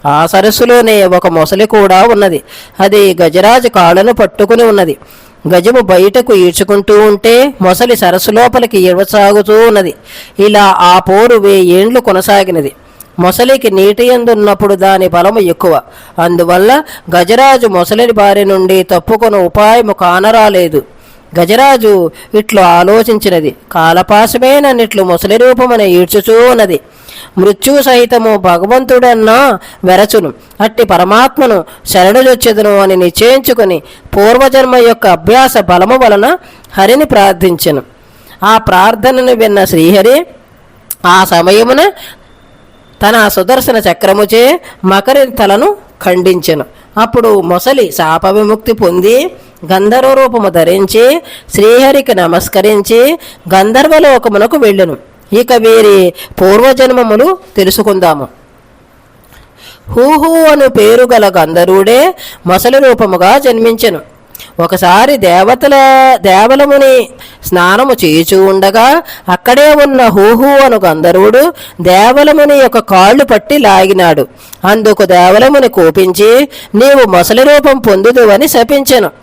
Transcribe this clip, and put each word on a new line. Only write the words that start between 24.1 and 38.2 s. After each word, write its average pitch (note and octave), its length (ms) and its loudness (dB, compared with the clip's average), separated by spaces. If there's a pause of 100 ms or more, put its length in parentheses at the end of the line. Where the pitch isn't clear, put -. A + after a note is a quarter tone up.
నన్నిట్లు A#3 440 -2
మొసలి F#3 340 -2
రూపమున A#3+ 440 0
ఈడ్చుచూ G3+ 680 0
ఉన్నది. G3+ 280 0 (580)
మృత్యు G#3 440 0
సహితము A#3+ 560 0
భగవంతుడన్నా A3+ 1200 0 (240)
వెరచును, F#3 500 0 (280)
అట్టి A3 240 -2
పరమాత్మను G#3 800 -2 (200)
శరణుజొచ్చెదను" G#3+ 960 0
అని F#3+ 160 0
నిశ్చయించుకుని G#3 840 0 (340)
పూర్వజన్మ B3+ 600 2
యొక్క A#3 320 0
అభ్యాస A3 500 0
బలము F#3 380 0
వలన B3 420 0 (360)
హరిని A#3+ 320 0
ప్రార్థించెను. F3 760 -2 (640)